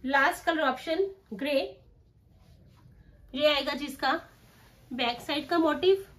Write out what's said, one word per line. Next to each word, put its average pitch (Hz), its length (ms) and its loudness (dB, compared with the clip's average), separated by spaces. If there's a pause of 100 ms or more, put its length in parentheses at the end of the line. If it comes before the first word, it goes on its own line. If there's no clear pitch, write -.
last 277 420 2
color 320 180 2
option 330 460 0 (240)
grey। 269 260 0 (1700)
ये 294 140 2
आएगा 285 260 0
जी 277 120 -6
इसका 269 280 -2 (800)
back 240 300 -2
side 294 280 -4
का 349 80 2
motif। 330 480 4 (140)